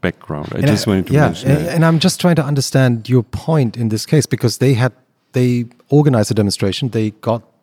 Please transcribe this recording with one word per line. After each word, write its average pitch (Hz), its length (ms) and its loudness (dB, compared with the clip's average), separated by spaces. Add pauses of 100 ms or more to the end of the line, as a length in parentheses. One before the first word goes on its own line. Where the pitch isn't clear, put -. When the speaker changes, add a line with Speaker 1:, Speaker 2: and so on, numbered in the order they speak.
Speaker 1:
background. 76 520 -8
I - 40 -8
Speaker 2:
And 135 100 0
Speaker 1:
just 123 180 0
Speaker 2:
I, 110 60 0
Speaker 1:
wanted 95 160 0
to - 60 -2
Speaker 2:
yeah, 151 140 4
Speaker 1:
mention 107 240 -4
Speaker 2:
and, 151 140 0
Speaker 1:
that. 170 100 -6
Speaker 2:
and 165 100 2
I'm 165 140 2
just 185 200 -2
trying 175 160 2
to 156 80 0
understand 131 640 0
your 120 160 2
point 131 540 -2
in 117 100 -2
this 107 180 -4
case, 151 200 2
because 123 320 -2
they 131 160 2
had, 123 180 0 (400)
they 123 340 0 (220)
organized 139 420 4
a - 40 -2
demonstration, 101 560 -2
they 107 220 -2 (100)
got 113 200 -2 (220)